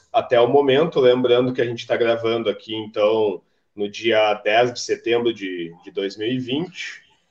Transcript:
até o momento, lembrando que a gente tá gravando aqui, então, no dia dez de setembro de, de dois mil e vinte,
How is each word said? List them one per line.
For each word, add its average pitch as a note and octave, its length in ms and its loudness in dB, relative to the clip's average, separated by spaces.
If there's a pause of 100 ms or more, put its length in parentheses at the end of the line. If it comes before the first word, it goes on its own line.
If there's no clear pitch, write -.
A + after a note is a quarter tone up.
(120)
até A#2 300 2
o B2 80 4
momento, C#3 500 2
lembrando B2+ 540 4
que B2+ 80 -2
a A#2+ 40 2
gente A#2 220 -8
tá A#2+ 80 0
gravando A2+ 540 0
aqui, G#2+ 260 -8
então, G#2+ 680 0 (320)
no G#2 160 -6
dia G#2+ 440 0
dez A2+ 400 2
de - 80 -12
setembro A#2 520 -2
de, F2+ 480 -8
de F#2+ 100 -20
dois G2 260 -6
mil G#2+ 100 -6
e B2+ 100 -4
vinte, C3 680 -8 (240)